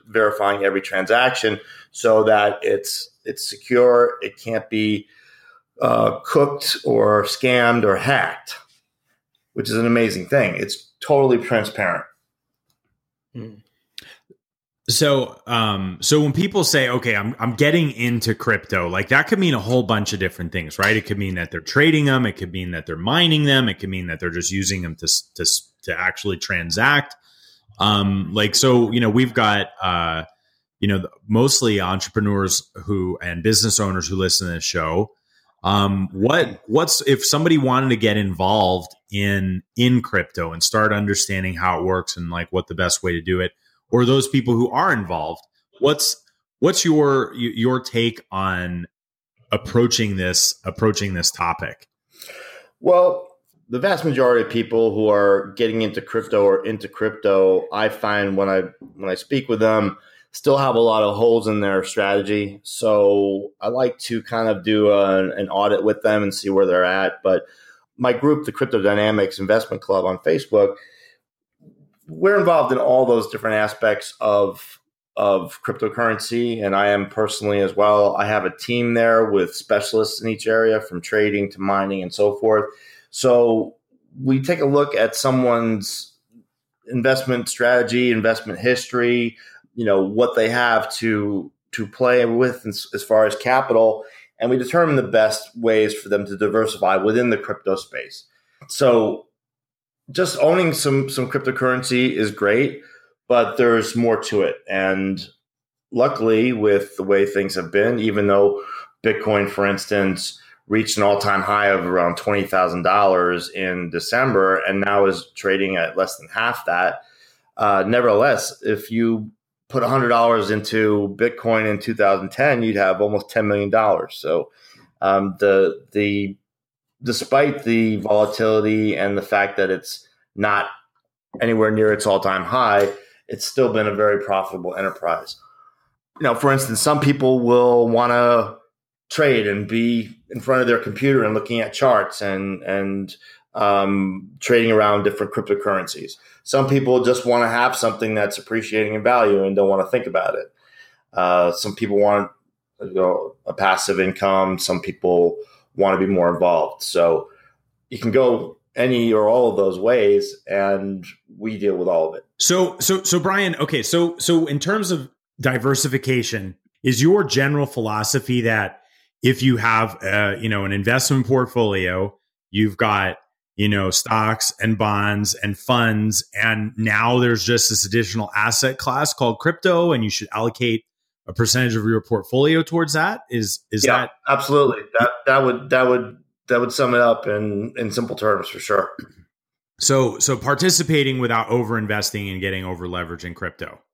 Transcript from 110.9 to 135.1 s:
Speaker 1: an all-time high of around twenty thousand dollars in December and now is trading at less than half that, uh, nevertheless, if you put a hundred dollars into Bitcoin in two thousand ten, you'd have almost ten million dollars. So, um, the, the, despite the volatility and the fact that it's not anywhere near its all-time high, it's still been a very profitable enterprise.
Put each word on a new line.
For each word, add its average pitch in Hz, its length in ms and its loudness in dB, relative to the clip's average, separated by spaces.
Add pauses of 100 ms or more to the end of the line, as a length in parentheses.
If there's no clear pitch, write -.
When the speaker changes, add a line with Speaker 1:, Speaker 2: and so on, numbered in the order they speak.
Speaker 1:
an 104 80 0
all-time 101 380 2
high 104 260 0
of 95 180 2
around 87 300 0
twenty 101 260 -2
thousand 90 400 -2
dollars 90 680 2
in 90 400 -6
December 95 640 0 (120)
and 98 120 0
now 101 260 2
is 90 300 -2
trading 95 400 -2
at 82 200 -4
less 95 200 -2
than 78 180 -20
half 117 320 -2
that, 87 360 -2 (540)
uh, 98 300 2
nevertheless, 117 760 2
if - 280 -4
you 113 400 -2 (380)
put 127 160 -2
a 117 40 0
hundred 123 200 0
dollars 117 420 2
into 107 640 0
Bitcoin 113 540 0
in 101 80 -2
two 113 160 -6
thousand 98 360 0
ten, 131 320 0
you'd 110 140 0
have 95 240 2
almost 104 300 -2
ten 110 160 0
million 101 240 0
dollars. 107 460 0
So, 80 340 -2 (500)
um, 98 380 0
the, 98 540 2
the, 101 440 -2 (640)
despite 139 640 0
the 113 320 0
volatility 107 1000 2
and 101 200 -2
the 95 60 -4
fact 101 340 -2
that 95 140 0
it's - 360 -8 (300)
not 101 300 -2 (720)
anywhere 110 300 2
near 107 220 2
its 104 140 -2
all-time 95 380 0
high, 104 440 2 (380)
it's - 200 -10
still 123 260 0
been 107 140 0
a 101 80 -2
very 101 300 2
profitable 95 520 -4
enterprise. 85 600 -4 (840)